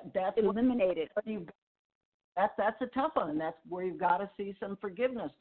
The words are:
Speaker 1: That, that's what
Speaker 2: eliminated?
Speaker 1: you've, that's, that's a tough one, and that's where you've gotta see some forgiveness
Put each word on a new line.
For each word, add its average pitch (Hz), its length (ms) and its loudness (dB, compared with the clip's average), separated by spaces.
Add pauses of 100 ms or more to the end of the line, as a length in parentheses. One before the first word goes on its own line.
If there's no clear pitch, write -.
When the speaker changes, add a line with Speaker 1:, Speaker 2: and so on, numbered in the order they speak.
Speaker 1:
That, - 100 -12
that's 190 240 0
what 196 180 4
Speaker 2:
eliminated? 208 540 2 (160)
Speaker 1:
you've, 202 240 -6 (880)
that's, 202 200 2
that's 214 240 0
a 262 60 -2
tough 269 280 0
one, - 140 0
and 156 120 -2
that's - 160 -4 (100)
where 180 160 -6
you've 175 160 -4
gotta 185 380 2
see 202 220 -6
some 202 200 -6
forgiveness 208 600 -2